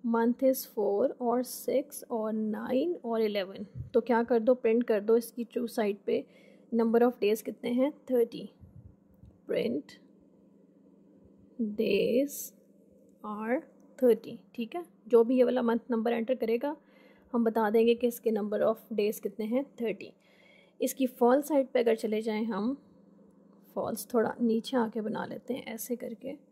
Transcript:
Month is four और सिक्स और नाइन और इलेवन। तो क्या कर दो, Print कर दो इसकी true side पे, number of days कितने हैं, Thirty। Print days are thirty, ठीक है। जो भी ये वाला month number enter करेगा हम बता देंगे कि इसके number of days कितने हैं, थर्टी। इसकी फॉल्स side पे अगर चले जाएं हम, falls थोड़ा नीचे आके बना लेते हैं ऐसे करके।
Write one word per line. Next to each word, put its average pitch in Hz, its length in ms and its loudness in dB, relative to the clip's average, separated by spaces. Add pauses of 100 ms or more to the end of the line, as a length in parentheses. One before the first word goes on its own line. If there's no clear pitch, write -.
Month 240 400 0
is 262 160 4 (100)
four 202 400 0 (120)
और 247 220 0
सिक्स - 680 -4
और 220 220 -4
नाइन 220 640 -2 (100)
और 226 160 0
इलेवन। 202 440 -4 (280)
तो 233 80 4
क्या 233 220 2
कर 240 160 2
दो, 233 160 4
Print 233 280 2
कर 220 180 2
दो 220 160 4
इसकी 233 260 -4
true 240 240 -6
side 208 380 -2
पे, 247 180 -2 (480)
number 233 300 4
of 240 200 4
days 208 200 2
कितने - 300 -8
हैं, 262 200 2 (200)
Thirty। 233 380 0 (1000)
Print - 460 -2 (1800)
days 214 600 2 (840)
are 214 360 -4 (400)
thirty, 226 360 4 (200)
ठीक 233 200 -8
है। 349 80 -6 (240)
जो 233 160 6
भी 254 140 2
ये 254 60 6
वाला 247 180 2
month 233 300 0
number 226 220 0
enter 233 220 -2
करेगा 247 400 -2 (580)
हम 233 100 2
बता 220 260 2
देंगे 226 260 4
कि 240 120 -2
इसके 233 240 -2
number 208 320 -2
of 220 320 0
days 208 240 -2
कितने 214 280 -6
हैं, 254 160 -2 (180)
थर्टी। - 320 -6 (680)
इसकी 262 300 -2
फॉल्स 254 380 2
side 269 200 2
पे 254 120 0
अगर 233 160 4
चले 214 260 -4
जाएं 214 240 -2
हम, 220 300 -4 (1000)
falls - 380 -6
थोड़ा 226 280 2
नीचे 226 360 0
आके 220 240 -2
बना 214 240 -6
लेते - 280 -10
हैं - 120 -8
ऐसे 226 300 -8
करके। 247 400 -12 (160)